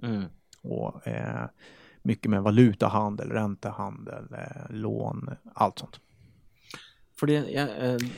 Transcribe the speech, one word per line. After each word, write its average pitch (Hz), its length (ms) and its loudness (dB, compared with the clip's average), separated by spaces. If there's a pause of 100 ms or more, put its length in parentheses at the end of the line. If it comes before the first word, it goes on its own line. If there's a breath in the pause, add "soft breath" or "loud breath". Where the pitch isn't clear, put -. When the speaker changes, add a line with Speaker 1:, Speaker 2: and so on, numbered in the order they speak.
Speaker 1:
Mm. 107 220 -2 (380)
Speaker 2:
Och, - 440 -6
eh, 57 380 -4 (580 soft breath)
mycket 110 280 0
med 98 120 4
valutahandel, 107 880 6
räntehandel, 107 1000 -6
eh, - 420 -12
lån, 110 560 -4 (240)
allt 101 240 2
sånt. - 220 -16 (1200 loud breath)
Speaker 1:
För 143 60 2
det, 147 60 6
ja, 143 360 2
eh, 123 280 0 (220)